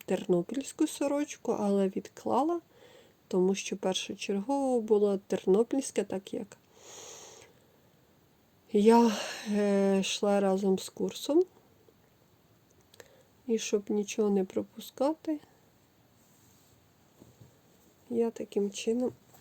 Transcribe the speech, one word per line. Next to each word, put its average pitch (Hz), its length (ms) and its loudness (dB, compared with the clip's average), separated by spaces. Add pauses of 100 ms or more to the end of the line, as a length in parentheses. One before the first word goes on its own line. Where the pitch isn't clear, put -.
тернопільську 190 840 0
сорочку, 285 640 -4
але 202 360 2
відклала, 233 720 -2 (680)
тому 190 260 2
що - 220 -6
першочергово 214 1040 -2
була 208 460 2
тернопільська, 208 800 0
так 190 300 -8
як - 220 -10 (2250)
я, 226 400 8 (380)
е, 196 500 2
йшла 202 400 0
разом 190 380 2
з - 100 -10
курсом. 277 560 0 (2000)
І 226 120 0
щоб 208 320 -2
нічого 208 400 0
не 196 140 2
пропускати, 277 960 -4 (2750)
я 233 200 0
таким 202 400 -4
чином 233 420 -2 (280)